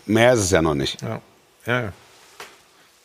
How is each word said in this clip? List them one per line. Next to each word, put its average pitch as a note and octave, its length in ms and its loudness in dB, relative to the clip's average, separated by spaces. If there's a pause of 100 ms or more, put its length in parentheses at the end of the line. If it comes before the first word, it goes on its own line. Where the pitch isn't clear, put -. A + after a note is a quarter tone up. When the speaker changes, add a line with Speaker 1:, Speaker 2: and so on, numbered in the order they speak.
Speaker 1:
mehr A2+ 280 4
ist A#2 80 2
es F2+ 100 -2
ja F2 100 4
noch D#2+ 140 0
nicht. C2+ 260 -4
Speaker 2:
Ja. A2+ 200 -10 (440)
Ja, B2 160 -4
ja. G#2 120 -10 (1120)